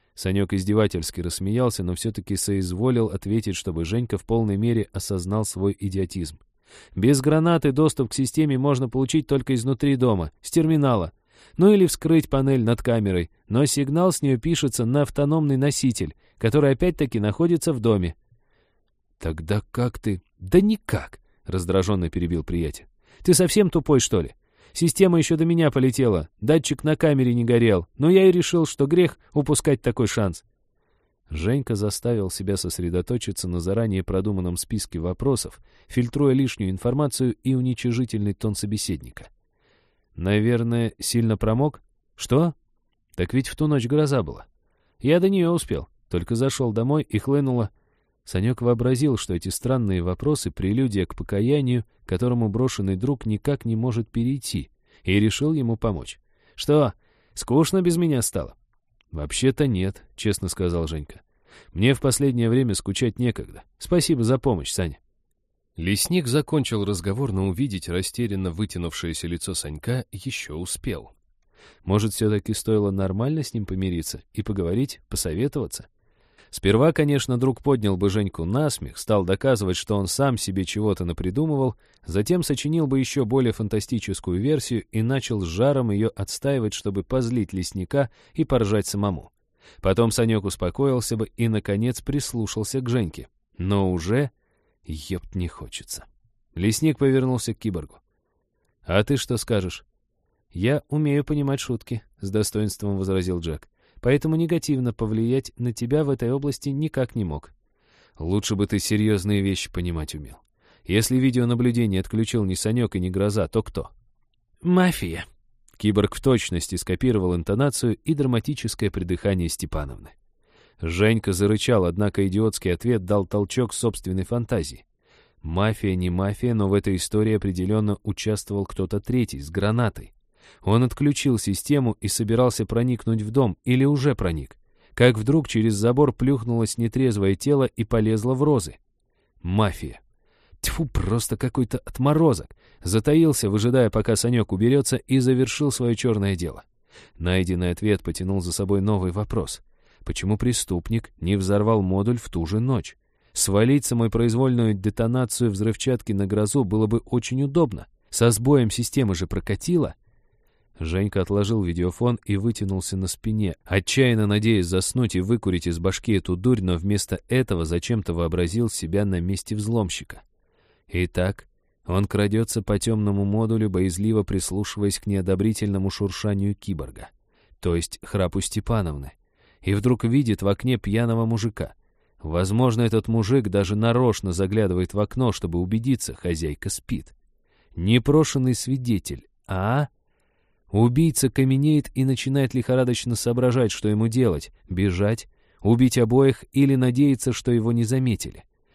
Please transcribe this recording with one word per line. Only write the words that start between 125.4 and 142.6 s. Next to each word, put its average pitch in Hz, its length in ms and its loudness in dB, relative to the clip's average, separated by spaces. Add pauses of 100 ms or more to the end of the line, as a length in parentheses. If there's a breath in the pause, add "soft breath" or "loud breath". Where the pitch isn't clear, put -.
Мафия 98 520 0
не 90 160 -2
мафия, 98 420 -2
но 104 160 2
в 98 60 4
этой 98 220 2
истории 107 380 0
определённо 101 680 0
участвовал 101 640 -4
кто-то 98 340 -4
третий 117 400 -2
с 76 100 -12
гранатой. 107 640 -2 (500 soft breath)
Он 113 200 4
отключил 131 560 0
систему 120 640 0
и 104 80 -4
собирался 113 580 0
проникнуть 117 560 0
в 107 80 -6
дом, 120 340 2
или 127 200 4
уже 143 300 2
проник. 80 420 -4 (380)
Как 120 220 6
вдруг 135 320 0
через 110 260 2
забор 123 380 4
плюхнулось 120 640 -2
нетрезвое 110 580 0
тело 139 300 2
и 113 200 -4
полезло 110 500 0
в 131 80 0
розы. 127 340 0 (640)
Мафия. 95 580 -2 (600)
Тьфу, - 260 -4
просто 113 500 -2
какой-то 127 420 -2
отморозок. 143 760 0 (280 soft breath)